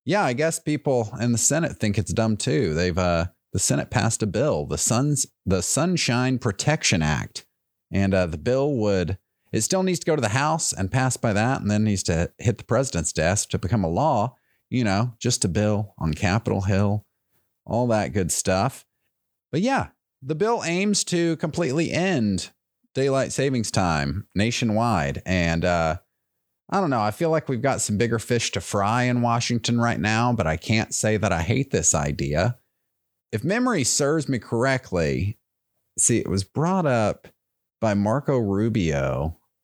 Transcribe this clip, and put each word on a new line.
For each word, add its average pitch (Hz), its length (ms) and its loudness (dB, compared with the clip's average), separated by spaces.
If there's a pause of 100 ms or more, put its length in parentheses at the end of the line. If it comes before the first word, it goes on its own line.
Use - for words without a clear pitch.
yeah, 190 180 0
I 139 80 2
guess 151 280 -2
people 131 600 -2
in 120 140 2
the 113 40 0
Senate 151 360 0
think 107 260 0
it's 95 140 -4
dumb 110 240 2
too. 127 360 0
They've, 85 240 0
uh, 87 300 2 (240)
the - 80 -2
Senate - 320 -2
passed 113 320 0
a 107 40 -2
bill, 104 380 0
the 69 120 -4
Suns-, 135 500 0 (180)
the 92 160 0
Sunshine 131 760 0
Protection 113 640 0
Act. 76 420 -4 (460)
And, 95 220 2
uh, 92 140 2
the 82 120 -6
bill 135 360 0
would, 98 440 0 (320)
it 110 100 0
still 190 220 0
needs 185 160 0
to - 60 -8
go 160 100 2
to 147 60 0
the 113 80 0
House 151 420 0
and 95 180 -4
pass 127 280 0
by 113 160 0
that, 113 280 0
and 101 80 -2
then 107 140 2
needs 104 200 2
to 85 360 0
hit 113 180 0
the - 60 -18
president's 117 480 -2
desk 90 380 0
to - 100 -2
become 98 240 0
a 80 60 -2
law, 120 460 0 (340)
you 123 160 0
know, 107 340 0
just - 260 -2
a 101 40 2
bill 104 500 0
on 80 140 -2
Capitol 101 480 0
Hill, 101 440 0 (600)
all 120 220 -2
that 107 260 0
good 92 180 0
stuff. 95 540 -2 (680)
But 156 100 -2
yeah, 254 280 0 (300)
the 131 140 -6
bill 208 320 0
aims 190 380 0
to 170 340 0
completely 156 540 -2
end 127 580 0 (460)
daylight 135 360 0
savings 131 380 -2
time 80 640 0
nationwide. 107 920 0
And, 85 360 2
uh, 85 340 2 (760)
I 196 100 0
don't 170 80 0
know. 123 120 0
I 107 100 0
feel 165 180 -2
like 156 180 0
we've 120 140 -4
got 123 200 0
some 104 180 -2
bigger 117 180 2
fish 117 360 -2
to 101 60 -2
fry 107 440 0
in 123 180 0
Washington 120 580 0
right 117 200 2
now, 113 340 2
but 104 140 0
I 80 100 0
can't 110 340 0
say 107 260 0
that 98 140 2
I 82 120 0
hate 117 260 0
this - 240 0
idea. 73 640 0 (720)
If 110 120 -4
memory 214 400 0
serves 147 440 0
me 131 120 -2
correctly, 101 960 -2 (600)
see, - 180 2
it - 100 -2
was 98 160 -2
brought 170 440 0
up 113 400 0 (520)
by 110 140 2
Marco 120 460 2
Rubio. 82 960 0 (260)